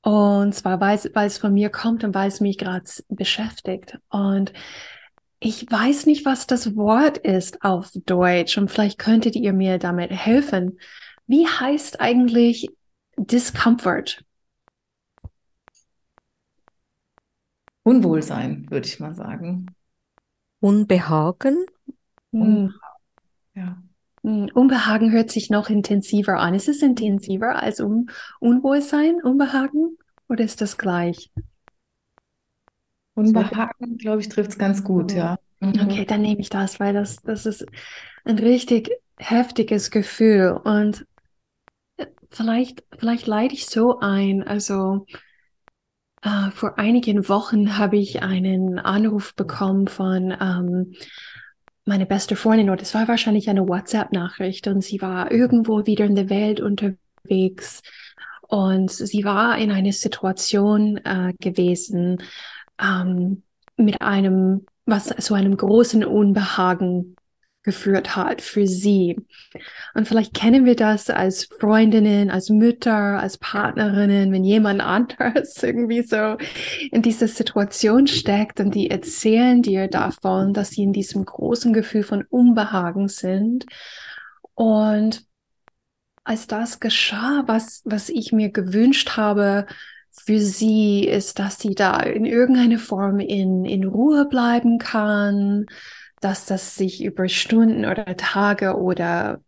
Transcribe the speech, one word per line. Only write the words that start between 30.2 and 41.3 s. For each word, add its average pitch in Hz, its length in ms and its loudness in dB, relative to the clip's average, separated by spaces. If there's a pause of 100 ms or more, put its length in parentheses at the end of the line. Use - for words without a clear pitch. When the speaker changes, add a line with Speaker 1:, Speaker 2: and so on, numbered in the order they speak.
Speaker 1:
Oder 226 160 0
ist 220 180 -4
das 202 160 -4
gleich? 175 540 -4 (1800)
Speaker 2:
Unbehagen, 220 840 0
glaube 214 240 -4
ich, 214 80 -10
trifft's 202 280 -4
ganz 196 260 -2
gut, 185 280 -2
Speaker 1:
Mhm. 185 60 -2
Speaker 2:
ja. 170 200 -4 (220)
Mhm. 196 220 0
Speaker 1:
Okay, 202 240 -2
dann 214 160 -2
nehme 208 180 0
ich 196 100 -8
das, 196 300 -4
weil 202 140 0
das, 202 240 -4
das 214 280 -8
ist 214 200 -8 (580)
ein 220 160 0
richtig 240 520 2 (260)
heftiges 226 720 0
Gefühl. 208 720 4
Und, 208 420 0 (920)